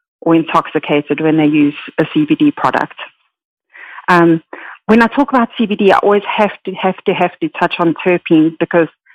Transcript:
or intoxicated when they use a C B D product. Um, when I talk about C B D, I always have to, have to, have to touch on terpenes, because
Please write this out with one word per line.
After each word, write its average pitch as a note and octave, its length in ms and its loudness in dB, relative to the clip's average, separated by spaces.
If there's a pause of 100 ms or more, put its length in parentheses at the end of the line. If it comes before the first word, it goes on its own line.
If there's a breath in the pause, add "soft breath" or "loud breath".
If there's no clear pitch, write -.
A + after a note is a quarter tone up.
(220)
or E3 120 2
intoxicated D3+ 880 -2
when D#3 160 0
they D#3 100 2
use D3 280 2 (240)
a D#3+ 160 0
C D3+ 100 2
B D#3 100 0
D D3+ 160 2
product. - 440 -4 (1120 loud breath)
Um, E3+ 320 4 (460 loud breath)
when A3+ 160 4
I A3+ 60 2
talk C#4 220 -2
about A#3+ 180 0 (100)
C A#3 80 0
B G3+ 100 -4
D, G3+ 160 4
I - 60 4
always G3+ 260 2
have - 280 -2 (120)
to, F#3+ 80 -8
have F#3 320 -4
to, G3 80 0
have F3+ 280 -4
to D#3+ 80 -4
touch - 320 -4
on E3+ 140 2
terpenes, E3 640 0
because E3 300 0 (260 soft breath)